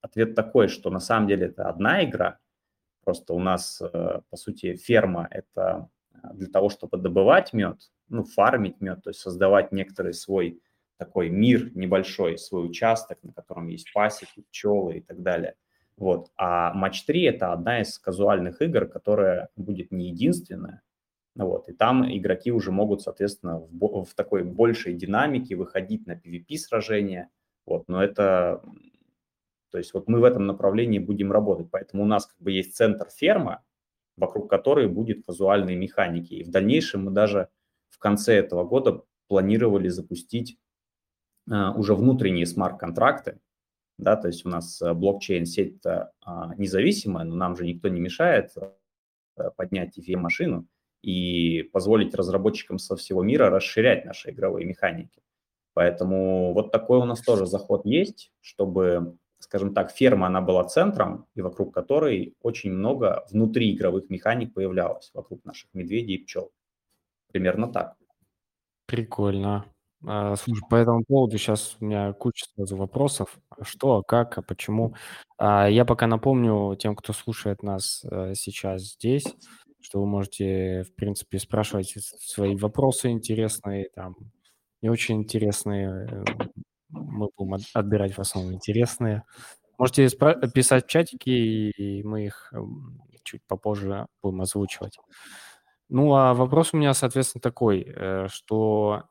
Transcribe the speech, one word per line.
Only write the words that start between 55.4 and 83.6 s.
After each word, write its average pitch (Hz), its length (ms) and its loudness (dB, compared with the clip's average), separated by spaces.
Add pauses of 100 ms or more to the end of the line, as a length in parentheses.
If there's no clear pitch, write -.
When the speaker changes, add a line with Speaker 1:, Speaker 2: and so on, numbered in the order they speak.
Speaker 1:
Поэтому 90 800 2
вот 104 160 0
такой 120 280 4
у 123 80 4
нас 117 160 -6
тоже 101 240 4
заход 98 400 -2
есть, 165 540 0
чтобы, 87 760 0 (240)
скажем 101 340 -4
так, 101 160 0
ферма, 101 380 4
она 92 140 0
была 90 220 2
центром, 185 680 0
и 107 80 -10
вокруг 92 320 -4
которой 123 640 0
очень 117 320 -4
много 104 600 0
внутриигровых 107 760 0
механик 110 440 -2
появлялось, 92 580 -2
вокруг - 320 -14
наших - 300 -20
медведей 95 440 -4
и - 60 -14
пчел. - 280 -10 (800)
Примерно 98 400 -2
так. - 240 -6 (920)
Speaker 2:
Прикольно. 101 800 -2 (420)
А, 101 300 -2
слушай, 110 340 -4
по 117 60 6
этому 117 280 6
поводу 123 340 2
щас - 420 -2
у 113 40 -8
меня 104 280 -2
куча - 420 -8
сразу 98 220 -6
вопросов. 135 600 -2 (140)
А - 140 -14
что, 131 320 2
а 95 80 2
как, 117 340 2
а 92 40 -8
почему? 113 520 -4 (440)
А, 101 300 6
я 113 160 6
пока 120 220 2
напомню 113 720 2
тем, 107 180 -2
кто - 180 -10
слушает - 520 -6
нас, 98 440 -6
э, 92 260 -6
сейчас 95 480 -8
здесь, 123 420 -2 (580)
что - 180 -8
вы 101 60 0
можете, 95 800 -2
в - 100 -18
принципе, 101 460 -6
спрашивать 104 560 -2
с-, - 360 -14
свои 101 220 0
вопросы 123 560 0
интересные, 107 840 -4